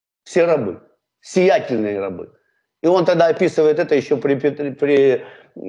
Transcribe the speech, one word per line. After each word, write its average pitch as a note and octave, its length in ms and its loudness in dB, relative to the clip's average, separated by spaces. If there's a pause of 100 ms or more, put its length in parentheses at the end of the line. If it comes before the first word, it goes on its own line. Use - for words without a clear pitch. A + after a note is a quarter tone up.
(260)
Все E3+ 200 0
рабы, A#2+ 340 -2 (420)
сиятельные A#2+ 760 0
рабы. F#2 320 -10 (520)
И D#3+ 40 0
он F3+ 180 2
тогда E3+ 220 4
описывает D#3+ 520 0
это D#3+ 160 0
ещё C3+ 220 -2
при C#3 180 -2
Петре, C#3+ 360 -4
при C#3 520 2 (440)